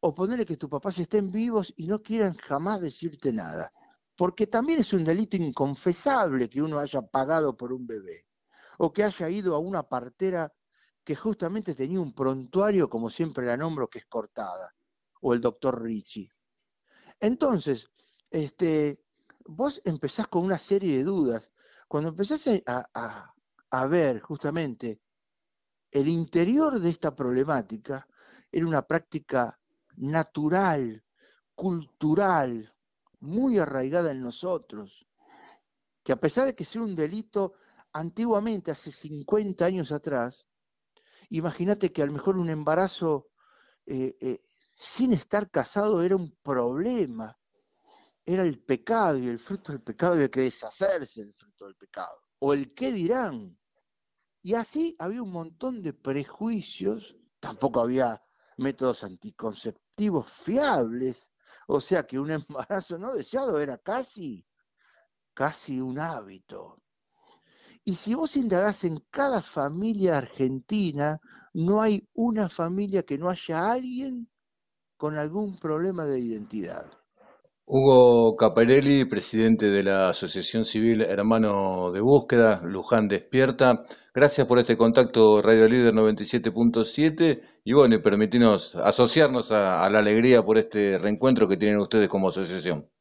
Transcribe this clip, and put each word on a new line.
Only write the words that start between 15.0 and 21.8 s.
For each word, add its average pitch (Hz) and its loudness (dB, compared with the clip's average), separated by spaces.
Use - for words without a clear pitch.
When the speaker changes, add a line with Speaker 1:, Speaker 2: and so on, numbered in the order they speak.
Speaker 1:
o 127 0
el 120 0
doctor 120 -4
Ricci. 110 -10
Entonces, 208 -2
este, 151 -2
vos 165 -6
empezás 160 -6
con 175 -2
una 185 -2
serie 190 -2
de 135 -2
dudas. 147 -2